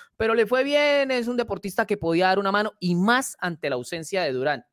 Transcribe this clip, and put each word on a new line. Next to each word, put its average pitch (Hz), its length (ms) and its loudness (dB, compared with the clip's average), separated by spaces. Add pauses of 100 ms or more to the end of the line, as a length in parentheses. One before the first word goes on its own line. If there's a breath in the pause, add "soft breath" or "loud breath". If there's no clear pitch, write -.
(180 loud breath)
Pero 226 160 0
le 226 140 4
fue 254 160 2
bien, 285 480 2
es 240 160 -2
un 247 100 -2
deportista 220 480 -2
que 214 100 -2
podía 165 320 2
dar 190 120 4
una 196 120 0
mano, 208 280 0
y 175 160 0
más 233 440 2
ante 165 300 -4
la 135 60 -2
ausencia 165 480 -4
de 143 100 -2
Durán. 135 400 -2